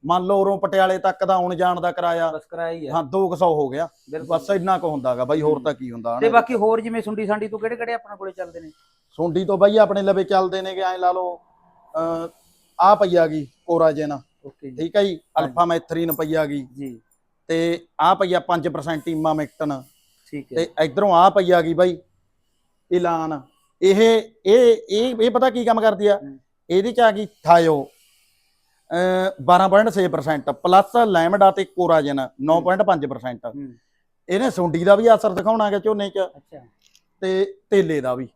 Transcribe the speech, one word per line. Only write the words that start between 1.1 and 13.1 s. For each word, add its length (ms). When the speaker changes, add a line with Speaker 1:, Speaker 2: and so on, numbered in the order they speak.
Speaker 1:
ਦਾ 100
ਆਉਣ 200
ਜਾਣ 260
ਦਾ 120
ਕਿਰਾਇਆ, 400
Speaker 2:
ਬਸ 120
ਕਿਰਾਇਆ 280
ਹੀ 140
ਆ। 80
Speaker 1:
ਹਾਂ, 100
ਦੋ 240
ਕੁ 80
ਸੌ 180
ਹੋ 140
ਗਿਆ। 200
Speaker 2:
ਬਿਲਕੁਲ। 280
Speaker 1:
ਬਸ 120
ਇੰਨਾ 280
ਕੁ 100
ਹੁੰਦਾ 280
ਗਾ 80
ਬਾਈ, 180
ਹੋਰ 120
Speaker 2:
ਹੂੰ। 80
Speaker 1:
ਤਾਂ 120
ਕੀ 180
ਹੁੰਦਾ 280
Speaker 2:
ਤੇ 60
Speaker 1:
ਹਨਾ। 60
Speaker 2:
ਬਾਕੀ 220
ਹੋਰ 260
ਜਿਵੇਂ 220
ਸੁੰਡੀ 240
ਸਾਂਡੀ 220
ਤੋਂ 100
ਕਿਹੜੇ 180
ਕਿਹੜੇ 160
ਆਪਣੇ 240
ਕੋਲੇ 160
ਚੱਲਦੇ 280
ਨੇ? 100
Speaker 1:
ਸੁੰਡੀ 340
ਤੋਂ 140
ਬਾਈ 180
ਆਪਣੇ 260
ਲਵੇ 220
ਚੱਲਦੇ 380
ਨੇਗੇ, 180
ਐਂ 180
ਲਾ 140
ਲਓ, 240
ਅਹ, 920
ਆਹ 160
ਪਈ 200